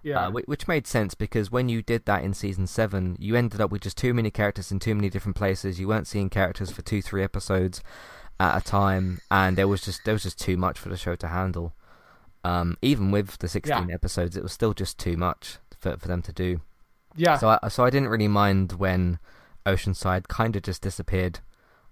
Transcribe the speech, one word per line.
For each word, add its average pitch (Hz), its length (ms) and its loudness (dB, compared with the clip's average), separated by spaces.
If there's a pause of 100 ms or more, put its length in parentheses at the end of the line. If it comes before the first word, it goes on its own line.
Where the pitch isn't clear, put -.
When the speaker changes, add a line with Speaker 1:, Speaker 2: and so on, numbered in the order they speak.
Speaker 1:
Yeah. 113 220 0
Speaker 2:
Uh, 92 40 -2
whi-, 113 160 -4
which - 220 -2
made 160 180 0
sense, 107 280 2
because 107 360 -2
when 123 180 2
you 113 140 0
did 117 240 0
that 98 160 2
in 98 120 -2
season 95 340 -2
seven, 95 500 0
you 104 160 -2
ended 113 260 2
up 101 120 2
with 101 100 -4
just - 160 -8
too 123 160 2
many 113 160 0
characters 104 400 0
in 98 80 -2
too 110 160 0
many 101 160 0
different 98 260 -4
places. 95 440 -2
You 95 80 -2
weren't 110 180 0
seeing 98 240 -2
characters 95 400 0
for - 120 -12
two, 101 200 -2
three 95 220 -2
episodes 92 580 0 (560)
at 92 180 2
a - 80 -2
time, 95 540 2 (140)
and 92 260 4
there 98 100 4
was 98 140 0
just, - 220 -8
there 110 100 2
was 104 80 -2
just - 160 -6
too 92 180 0
much 90 220 -2
for - 100 -12
the 92 80 -6
show 87 200 -4
to - 120 -8
handle. 85 460 -4 (720)
Um, 87 360 0
even 110 300 2
with 101 280 0
the 85 100 -4
sixteen 104 400 0
Speaker 1:
Yeah. 85 80 -6
Speaker 2:
episodes, 90 400 -2
it - 80 -6
was 95 80 -8
still 110 200 0
just - 260 -6
too 85 180 -2
much - 420 -4 (200)
for, 90 180 -4
for - 100 -12
them 87 160 -2
to 78 100 -10
do. 90 280 -2 (560)
Speaker 1:
Yeah. 156 220 4
Speaker 2:
So 110 220 6
I, - 80 -4
so 123 160 4
I 127 60 6
didn't 135 180 2
really 107 200 4
mind 98 440 4
when 90 460 2 (480)
Oceanside 92 600 0
kinda 113 320 0
just - 220 -6
disappeared 92 580 -2 (520)